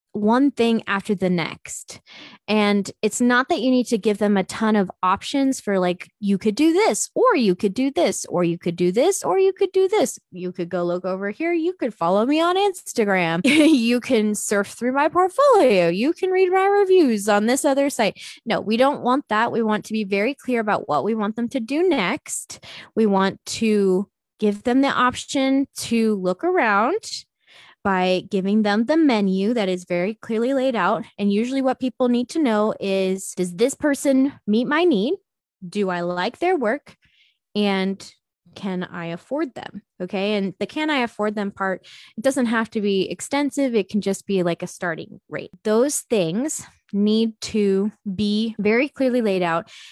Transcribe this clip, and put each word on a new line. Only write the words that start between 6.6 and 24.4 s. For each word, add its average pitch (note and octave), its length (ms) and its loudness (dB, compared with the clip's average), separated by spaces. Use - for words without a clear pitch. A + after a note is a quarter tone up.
this, F4+ 420 0
or A4 220 4
you G#3+ 180 2
could F#3+ 200 -2
do C4+ 160 0
this, C#4 360 -2
or F3+ 180 -2
you E3+ 140 -2
could E3+ 180 -4
do F3+ 140 0
this, C#4 320 0
or F#4 160 0
you F#4+ 140 4
could F#4 200 -2
do F#4+ 160 2
this. F#4+ 300 0
You F3+ 220 -8
could F3 160 -6
go F3 160 -2
look F3 200 -2
over F#3+ 260 -4
here. E4 220 -4
You E4+ 220 -2
could C4 200 -6
follow F#3+ 320 2
me D4+ 140 2
on F4 160 2
Instagram. G3+ 880 0
<laughs> D4 340 6
You A#3+ 120 2
can G#3+ 340 0
surf G3+ 340 -2
through B3 240 -4
my C#4 160 2
portfolio. F4 800 4
You G#3 240 0
can F#4 180 -2
read F#4 200 2
my F#4+ 160 2
reviews F#4 640 4
on G#3 180 4
this B3 180 0
other C#4 260 2
site." - 280 -2
No, G3+ 160 -2
we A3 160 -2
don't C4 260 2
want B3+ 260 -2
that. G#3+ 240 0
We A#3 100 -2
want G#3+ 240 -2
to - 60 -10
be A3 120 -2
very G3+ 300 -2
clear A#3+ 260 -4
about G#3 280 -2
what C#3+ 160 0
we G#3+ 100 0
want G#3+ 220 -4
them A#3 140 -4
to C4+ 100 -4
do C#4+ 280 0
next. - 760 -4
We A3 120 2
want G3 400 0
to G3+ 600 0
give G#3 240 -2